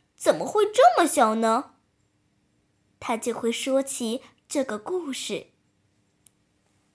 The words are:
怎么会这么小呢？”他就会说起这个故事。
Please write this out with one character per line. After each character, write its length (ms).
怎 200
么 100
会 200
这 160
么 100
小 280
呢？” 400
他 160
就 180
会 180
说 320
起 400
这 160
个 160
故 340
事。 340